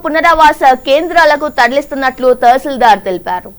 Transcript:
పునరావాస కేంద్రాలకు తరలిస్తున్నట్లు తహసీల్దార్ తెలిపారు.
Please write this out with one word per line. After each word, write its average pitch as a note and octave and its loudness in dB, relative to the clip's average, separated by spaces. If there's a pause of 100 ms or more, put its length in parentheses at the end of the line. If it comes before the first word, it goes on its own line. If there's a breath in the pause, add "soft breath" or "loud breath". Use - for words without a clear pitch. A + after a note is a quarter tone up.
పునరావాస D#4 2 (160)
కేంద్రాలకు D4+ 0 (120)
తరలిస్తున్నట్లు C4+ -2 (140)
తహసీల్దార్ A#3+ 2
తెలిపారు. F3+ -8